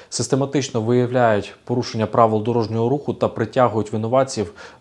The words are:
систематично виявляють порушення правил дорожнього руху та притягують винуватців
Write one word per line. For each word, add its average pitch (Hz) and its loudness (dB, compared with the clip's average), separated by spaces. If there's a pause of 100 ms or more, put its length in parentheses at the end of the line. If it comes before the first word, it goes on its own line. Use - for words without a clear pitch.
систематично 131 -2
виявляють 120 2 (100)
порушення 117 -2
правил 110 4
дорожнього 113 0
руху 143 -2
та - 0
притягують 113 0
винуватців 113 -2 (280)